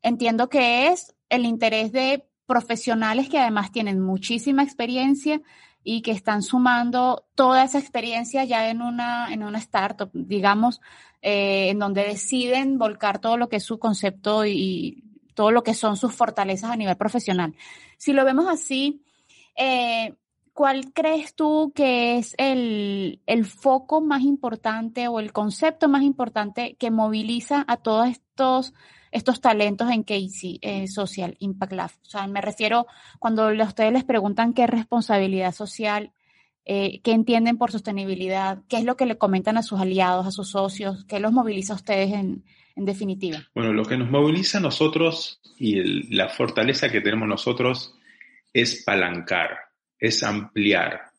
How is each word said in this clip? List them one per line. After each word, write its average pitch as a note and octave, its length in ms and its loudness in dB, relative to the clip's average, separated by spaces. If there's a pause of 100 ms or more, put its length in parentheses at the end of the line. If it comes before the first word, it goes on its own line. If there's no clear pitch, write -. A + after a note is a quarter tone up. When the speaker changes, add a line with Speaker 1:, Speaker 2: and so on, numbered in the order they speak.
Speaker 1:
entiendo A#3 460 0
que B3 400 4
es - 260 -2 (140)
el B3 160 2
interés A3 480 0
de C4 320 0 (220)
profesionales A#3 840 0
que D#4 100 0
además G#3+ 320 2
tienen G3+ 300 -2
muchísima A3+ 640 0
experiencia C#4 760 0 (440)
y A3+ 180 -4
que A3+ 80 -4
están G#3 320 0
sumando B3 840 2 (100)
toda C4 260 6
esa C4+ 160 2
experiencia A#3 680 -4
ya A3+ 260 0
en A#3 120 -4
una, A#3+ 500 -4
en G#3+ 120 -6
una G#3 140 -6
startup, G3+ 540 -4
digamos, G3+ 680 2 (420)
eh, G3 460 2
en G3+ 100 0
donde G3+ 240 0
deciden B3+ 720 -2
volcar G#3 440 -2
todo A#3 160 0
lo A#3+ 120 0
que A3+ 80 -2
es G3 80 -4
su A3+ 140 -8
concepto G#3 680 0
y, G#3 80 0
y F#3 520 -4 (300)
todo G#3+ 180 4
lo A#3 100 6
que A3 120 0
son G#3 220 0
sus A#3+ 180 -2
fortalezas G#3+ 560 -2
a A#3+ 60 -4
nivel G3 200 0
profesional. F#3 580 -2 (440)
Si C#4+ 140 0
lo C4+ 120 4
vemos C4+ 240 4
así, C#4+ 540 -2 (540)
eh, A#3+ 580 0 (380)
¿cuál C4+ 400 0
crees D#4 420 0
tú D4+ 400 2
que A#3+ 440 2
es - 200 -6
el, G#3+ 880 -2
el A3+ 180 2
foco C4 560 0
más C#4+ 220 0
importante A#3 840 -2
o A#3 120 -2
el G#3+ 120 -8
concepto D4+ 560 0
más C#4 140 4
importante A#3+ 760 -2
que A#3 120 -2
moviliza A3 760 0
a A#3+ 120 0
todos A3+ 300 2
estos, C4 680 -2 (360)
estos A#3+ 300 -2
talentos G#3+ 500 2
en A3 120 2
Casey, G3 580 -6
eh, G3 260 -6
Social F#3+ 520 -6
Impact G3 340 -6
Lab? F3+ 180 -6 (120)
O - 80 -20
sea, G3 160 -8
me G3+ 140 -4
refiero G#3+ 460 0 (320)
cuando A3 320 2
le, G#3+ 120 2
a A3 40 4
ustedes A3 260 2
les B3+ 120 2
preguntan A3+ 480 0
qué A#3+ 140 4
responsabilidad G3+ 880 0
social, G#3 580 -6 (540)
eh, G3 360 -2
qué A3+ 100 2
entienden A3+ 440 4
por A#3+ 140 0
sostenibilidad, F#3+ 880 -4 (100)
qué A#3+ 80 -2
es A3+ 80 0
lo B3 120 0
que C4 100 0
le A3 120 -4
comentan G3 380 2
a A3+ 60 2
sus G3 180 -4
aliados, F#3 460 2
a F#3+ 40 -4
sus F#3+ 200 -10
socios, G3 580 -4
qué G3+ 120 -6
los G#3+ 120 2
moviliza G#3+ 400 0
a G3 40 -6
ustedes G3 360 0
en, G3 320 -4 (320)
en G3 80 -6
definitiva. F#3+ 540 -4 (160)
Speaker 2:
Bueno, A2+ 180 0
lo A2 120 2
que B2+ 120 -2
nos B2 140 -2
moviliza D#3 480 2
a F#3 40 0
nosotros D#3+ 800 0 (160)
y G#2 220 0
el, F#2 320 -2
la F#2+ 180 0
fortaleza B2+ 640 0
que A2 100 0
tenemos G#2+ 280 0
nosotros B2 680 -2 (580)
es - 320 0
palancar, F2 640 -2 (480)
es A2 240 0
ampliar G2+ 800 0 (160)